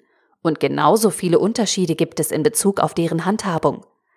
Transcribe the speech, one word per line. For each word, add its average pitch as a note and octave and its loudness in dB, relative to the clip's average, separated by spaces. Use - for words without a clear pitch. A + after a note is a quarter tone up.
Und D#3+ -2
genauso D3+ 2
viele E3+ 2
Unterschiede F#3+ 0
gibt E3 -2
es D3+ -2
in D#3 -2
Bezug G3 0
auf D#3+ 2
deren E3 -2
Handhabung. F#3 -2